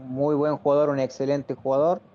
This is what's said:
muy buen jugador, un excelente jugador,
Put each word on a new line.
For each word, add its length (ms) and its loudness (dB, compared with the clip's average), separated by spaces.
muy 260 0
buen 220 0
jugador, 320 2
un 100 0
excelente 560 -2
jugador, 460 0